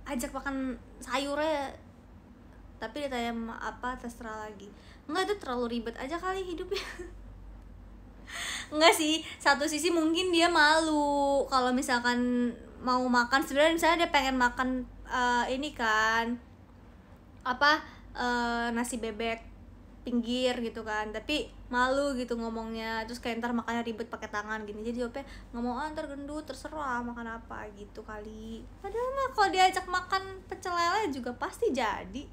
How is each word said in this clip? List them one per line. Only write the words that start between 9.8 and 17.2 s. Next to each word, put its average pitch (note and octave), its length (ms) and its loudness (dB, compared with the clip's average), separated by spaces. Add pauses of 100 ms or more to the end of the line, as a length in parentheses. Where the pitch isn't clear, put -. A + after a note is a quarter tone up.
mungkin E4 400 4
dia E4 160 8
malu D4 1000 6
kalau B3+ 220 4
misalkan B3 800 2 (300)
mau B3+ 240 2
makan. B3 400 4
Sebenarnya D4+ 320 4
misalnya E4 280 4
dia E4 80 0
pengen C4+ 240 4
makan, B3+ 480 2 (240)
eh, B3 360 2 (120)
ini C#4+ 160 -4
kan, A3+ 640 2 (1080)